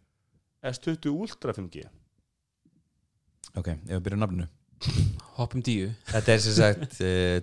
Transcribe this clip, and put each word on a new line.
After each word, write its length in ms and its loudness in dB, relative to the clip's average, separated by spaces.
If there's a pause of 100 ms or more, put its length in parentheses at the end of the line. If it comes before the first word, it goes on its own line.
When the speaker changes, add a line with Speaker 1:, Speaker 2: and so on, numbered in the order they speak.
(640)
Speaker 1:
S 180 -6
tuttugu 460 -2
Ultra 260 -6
fimm 160 -6
G. 160 -14 (1700)
Speaker 2:
Ok, 120 -4
ef 160 -6
við 200 -4
byrjum 160 -2
á 40 2
nafninu. 240 -4 (840)
Speaker 3:
Hoppum 300 -4
tíu. 260 0 (180)
Speaker 2:
Þetta 260 4
er 80 4
sem 140 2
sagt, 440 4
<laughs> 40 -2
eh, 380 2